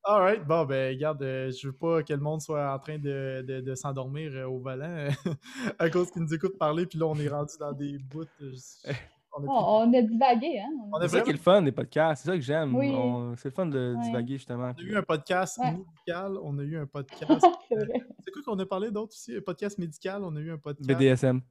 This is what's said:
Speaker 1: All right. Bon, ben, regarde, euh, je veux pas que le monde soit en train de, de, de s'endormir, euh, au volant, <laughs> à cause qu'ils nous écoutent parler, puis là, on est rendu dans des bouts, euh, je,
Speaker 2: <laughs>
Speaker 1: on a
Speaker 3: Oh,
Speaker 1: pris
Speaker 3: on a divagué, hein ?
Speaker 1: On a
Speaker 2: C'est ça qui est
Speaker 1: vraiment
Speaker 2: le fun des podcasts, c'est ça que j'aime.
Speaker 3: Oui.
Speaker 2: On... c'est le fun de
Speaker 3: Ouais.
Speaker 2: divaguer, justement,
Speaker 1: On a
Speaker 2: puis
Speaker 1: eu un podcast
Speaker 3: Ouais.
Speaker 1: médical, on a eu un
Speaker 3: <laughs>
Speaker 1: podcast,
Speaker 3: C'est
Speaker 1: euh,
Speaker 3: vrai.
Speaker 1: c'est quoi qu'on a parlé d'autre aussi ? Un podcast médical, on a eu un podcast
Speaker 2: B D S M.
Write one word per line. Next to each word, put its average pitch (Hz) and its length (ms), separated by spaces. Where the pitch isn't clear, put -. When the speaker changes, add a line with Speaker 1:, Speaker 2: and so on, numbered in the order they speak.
Speaker 1:
All 202 200
right. 196 220
Bon, 160 200
ben, 135 300
regarde, 147 280
euh, 131 300
je 131 160
veux 135 60
pas 165 280
que 151 100
le 143 80
monde 151 200
soit 147 340
en 139 60
train 151 180
de, 135 480
de, 131 140
de 131 160
s'endormir, 135 580
euh, 131 140
au 131 100
volant, 143 500
<laughs> 208 720
à 165 120
cause 175 200
qu'ils 165 120
nous 160 120
écoutent 190 240
parler, 160 280
puis 165 120
là, 160 80
on 156 80
est 147 140
rendu 147 320
dans 147 120
des 143 260
bouts, 135 240
euh, 135 100
je, - 380
Speaker 2:
<laughs> - 460
Speaker 1:
on 143 60
a - 20
Speaker 3:
Oh, - 0
Speaker 1:
pris 269 100
Speaker 3:
on 220 400
a 254 80
divagué, 240 560
hein ? 220 120
Speaker 1:
On 156 60
a 160 120
Speaker 2:
C'est - 100
ça 220 40
qui 233 80
est - 40
Speaker 1:
vraiment 175 220
Speaker 2:
le 208 40
fun - 20
des 143 100
podcasts, 147 520
c'est 151 60
ça 190 40
que 175 80
j'aime. 143 320
Speaker 3:
Oui. 277 180
Speaker 2:
On... 123 440
c'est 135 140
le 131 40
fun 185 120
de 127 300
Speaker 3:
Ouais. 120 80
Speaker 2:
divaguer, 123 340
justement, 123 260
Speaker 1:
On 123 60
a 127 40
Speaker 2:
puis 170 120
Speaker 1:
eu 208 100
un 190 60
podcast 180 560
Speaker 3:
Ouais. 254 140
Speaker 1:
médical, 190 720
on 143 160
a 143 40
eu 147 160
un 147 80
Speaker 3:
<laughs> - 60
Speaker 1:
podcast, 156 540
Speaker 3:
C'est - 80
Speaker 1:
euh, - 80
Speaker 3:
vrai. - 180
Speaker 1:
c'est 381 80
quoi 294 100
qu'on 214 160
a 190 80
parlé 196 240
d'autre 214 220
aussi ? - 240
Un 196 60
podcast 196 360
médical, 190 460
on 165 100
a 151 60
eu 156 100
un 160 80
podcast 143 320
Speaker 2:
B 127 80
D 131 60
S 127 200
M. 127 160